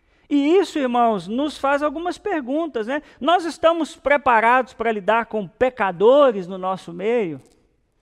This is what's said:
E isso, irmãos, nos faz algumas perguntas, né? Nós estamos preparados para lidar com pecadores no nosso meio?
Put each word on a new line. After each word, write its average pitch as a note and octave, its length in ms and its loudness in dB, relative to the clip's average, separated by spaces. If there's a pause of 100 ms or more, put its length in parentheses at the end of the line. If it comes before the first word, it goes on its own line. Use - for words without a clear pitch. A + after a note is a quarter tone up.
(280)
E C#4+ 280 2
isso, D#4+ 220 0
irmãos, A#3 500 0
nos C4+ 300 -4
faz C#4 240 0
algumas D#4+ 340 -4
perguntas, C#4+ 680 -4
né? D4 160 -6 (180)
Nós E4 240 0
estamos E4 500 0
preparados B3 800 2
para A3+ 180 -4
lidar G#3+ 360 -2
com G#3 200 -6
pecadores G#3+ 1000 2
no F#3+ 80 -10
nosso F#3 380 -8
meio? F#3 480 -4 (600)